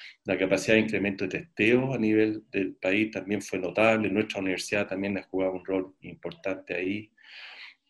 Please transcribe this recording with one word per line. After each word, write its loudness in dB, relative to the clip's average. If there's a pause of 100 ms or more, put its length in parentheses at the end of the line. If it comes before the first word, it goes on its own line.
(240)
La 0
capacidad 4
de 8
incremento 0
de -4
testeo 2
a -4
nivel 2
del -2
país 0
también -4
fue -6
notable. 2
Nuestra 0
universidad -2
también -4
ha -10
jugado -2
un -8
rol -2
importante -8
ahí. -4 (800)